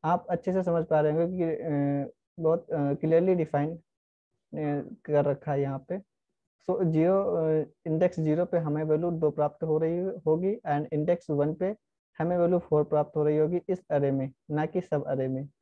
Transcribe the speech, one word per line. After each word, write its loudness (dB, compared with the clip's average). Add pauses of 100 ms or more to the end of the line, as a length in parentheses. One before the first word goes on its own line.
आप 0
अच्छे -2
से 0
समझ 0
पा 2
रहे 2
होंगे -2
कि, -2
अ, -2 (280)
बहुत, 0
अ, 0
clearly 2
डिफाइन, -2
अ, -16 (1200)
कर 2
रखा -2
है 0
यहाँ -4
पे। -6 (720)
So 0
zero, 4
अ, 0 (220)
index 0
zero 2
पे -2
हमें -2
value 0
दो 0
प्राप्त -2
हो 2
रही 0
होगी 0
and -4
index 0
one 0
पे -4 (420)
हमें 0
value 4
four 2
प्राप्त 0
हो 2
रही 2
होगी 0
इस -4
array 2
में, -2 (180)
ना -2
कि -4
सब -4
array -2
में। -6 (140)